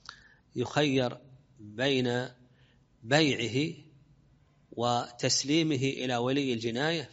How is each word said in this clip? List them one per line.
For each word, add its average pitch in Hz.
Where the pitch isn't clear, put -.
"يخير 131
بين 123
بيعه 131
وتسليمه 135
إلى 127
ولي 131
الجناية 123